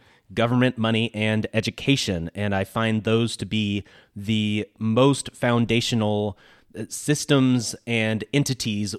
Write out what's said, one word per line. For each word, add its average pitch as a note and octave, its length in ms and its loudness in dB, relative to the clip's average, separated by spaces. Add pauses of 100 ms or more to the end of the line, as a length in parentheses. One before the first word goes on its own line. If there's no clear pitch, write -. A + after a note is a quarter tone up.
(340)
government, B2 440 2
money, A2+ 360 0
and G#2+ 380 0
education. G#2 840 -2
And G2+ 200 -4
I G2 100 -2
find A2 400 -2
those A2+ 340 0
to G#2+ 80 -8
be G#2 380 -2 (300)
the G#2+ 540 -2 (100)
most B2 560 2
foundational, A2+ 1040 0 (400)
uh, A2 100 -8
systems C3 880 2 (120)
and A2 460 -2
entities A2+ 680 -2